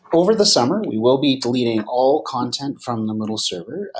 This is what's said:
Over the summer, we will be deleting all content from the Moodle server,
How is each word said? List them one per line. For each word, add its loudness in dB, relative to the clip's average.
Over 4
the 4
summer, 2
we -4
will 4
be 2
deleting 0
all 2
content -6
from -4
the -4
Moodle -4
server, -6